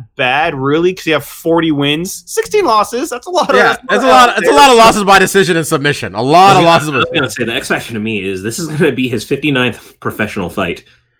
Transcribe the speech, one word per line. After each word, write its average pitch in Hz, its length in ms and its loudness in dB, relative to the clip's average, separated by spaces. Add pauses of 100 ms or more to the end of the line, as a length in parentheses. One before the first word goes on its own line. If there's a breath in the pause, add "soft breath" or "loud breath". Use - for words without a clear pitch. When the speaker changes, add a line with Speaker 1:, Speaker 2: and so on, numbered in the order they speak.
(160)
Speaker 1:
bad, 143 400 -2
really, 151 380 0
'cause - 120 -14
you 160 80 0
have 143 100 -2
forty 165 480 -2
wins, 147 540 -4
sixteen 427 400 -4
losses. 233 440 -2
That's 247 180 -12
a - 20 -14
lot 349 200 -2
of, 277 60 0
Speaker 2:
Yeah, 208 80 4
Speaker 1:
that's - 200 -2
Speaker 2:
it's - 200 -2
a 262 40 2
lot, 254 220 6
Speaker 1:
out 196 80 -2
Speaker 2:
it's - 100 0
a - 40 4
Speaker 1:
there. 285 80 4
Speaker 2:
lot 277 120 6
of 233 60 6
losses 226 260 4
by 196 160 4
decision 185 380 2
and 160 80 -2
submission. 139 500 -4
A 107 60 -4
lot 170 300 6
of 190 60 4
Speaker 3:
I - 20 4
was 170 60 4
Speaker 2:
losses. 165 220 4
Speaker 3:
gonna, 143 100 -4
I - 20 0
was - 140 -2
gonna 151 160 -2
say, 123 160 -6
the 117 80 -6
X 135 140 -6
factor 139 260 -6
to 110 60 -6
me 107 240 -6
is 95 200 -6
this 113 160 -8
is 165 80 -8
gonna 151 240 0
be 127 180 -4
his 117 140 -4
fifty-ninth 127 760 -4
professional 104 500 -6
fight. 87 360 -6 (340 soft breath)